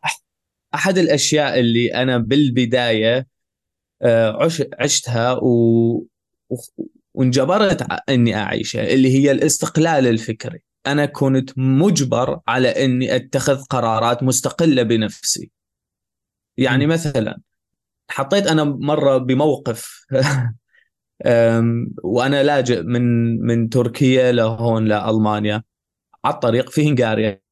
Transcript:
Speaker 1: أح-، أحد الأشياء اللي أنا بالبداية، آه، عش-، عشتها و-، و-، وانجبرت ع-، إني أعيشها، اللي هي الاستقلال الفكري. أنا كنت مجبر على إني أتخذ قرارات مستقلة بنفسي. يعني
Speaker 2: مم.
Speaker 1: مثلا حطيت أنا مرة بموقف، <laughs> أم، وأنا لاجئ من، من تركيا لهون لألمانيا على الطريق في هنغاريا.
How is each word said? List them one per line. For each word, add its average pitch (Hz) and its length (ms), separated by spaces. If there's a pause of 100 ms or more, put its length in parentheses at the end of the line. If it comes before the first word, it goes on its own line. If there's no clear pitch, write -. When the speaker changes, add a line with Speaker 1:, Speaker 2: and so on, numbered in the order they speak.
Speaker 1:
أح-، - 160 (520)
أحد 185 240
الأشياء 147 640
اللي 117 340
أنا 127 240
بالبداية، 120 1080 (760)
آه، 113 420
عش-، 165 180 (160)
عشتها 120 540
و-، 117 760 (440)
و-، - 320 (320)
وانجبرت 170 760
ع-، 98 60 (100)
إني 120 280
أعيشها، - 560
اللي 131 220
هي 139 160
الاستقلال 156 760
الفكري. 113 520 (280)
أنا 143 200
كنت 135 520
مجبر 131 920
على 127 360
إني 127 320
أتخذ 135 460
قرارات 117 600
مستقلة 131 600
بنفسي. - 680 (1040)
يعني 131 300
Speaker 2:
مم. 156 60
Speaker 1:
مثلا 147 460 (720)
حطيت 190 360
أنا 156 180
مرة 139 540
بموقف، 131 920
<laughs> 131 480 (680)
أم، 117 760
وأنا 127 400
لاجئ 127 400
من، 117 580
من 117 280
تركيا 127 640
لهون 113 520
لألمانيا 107 760 (640)
على 143 100
الطريق 120 360
في 151 200
هنغاريا. 110 500 (120)